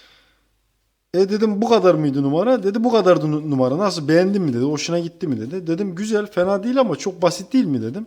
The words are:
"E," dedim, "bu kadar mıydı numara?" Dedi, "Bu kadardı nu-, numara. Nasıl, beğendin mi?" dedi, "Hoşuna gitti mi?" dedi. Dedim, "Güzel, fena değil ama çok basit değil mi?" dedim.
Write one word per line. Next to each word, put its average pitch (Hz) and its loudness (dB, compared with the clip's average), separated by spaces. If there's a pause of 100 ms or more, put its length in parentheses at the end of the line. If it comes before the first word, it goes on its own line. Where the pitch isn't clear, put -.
(1160)
"E," 175 2
dedim, 202 0
"bu 226 -2
kadar 185 4
mıydı 143 0
numara?" 185 0
Dedi, 208 -2
"Bu 240 2
kadardı 175 4
nu-, 151 -4
numara. 131 0
Nasıl, 170 -2
beğendin 190 2
mi?" 147 -2
dedi, 120 -2
"Hoşuna 151 -2
gitti 170 -8
mi?" 117 -4
dedi. 160 -8
Dedim, 175 -4
"Güzel, 208 -2
fena 190 0
değil 247 0
ama 202 0
çok 175 -6
basit 180 -2
değil 262 4
mi?" 135 -2
dedim. 156 -8